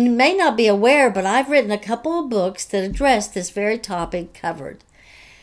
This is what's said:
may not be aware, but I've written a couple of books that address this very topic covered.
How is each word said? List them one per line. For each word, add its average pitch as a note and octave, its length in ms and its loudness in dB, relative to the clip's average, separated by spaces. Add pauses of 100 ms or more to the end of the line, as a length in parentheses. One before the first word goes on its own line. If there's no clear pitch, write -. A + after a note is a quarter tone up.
(120)
may C4+ 240 4
not D#4+ 200 2
be A3+ 120 4
aware, A#3+ 420 4
but F#3+ 160 -2
I've B3+ 240 0
written C4 220 2
a G#3 80 -2
couple C4 400 -4
of D4 100 -6
books F#3+ 360 -2
that F#3+ 180 -4
address G#3+ 440 0
this F3+ 220 -8
very G#3+ 300 -4
topic F3 560 -8
covered. E3 480 -10 (600)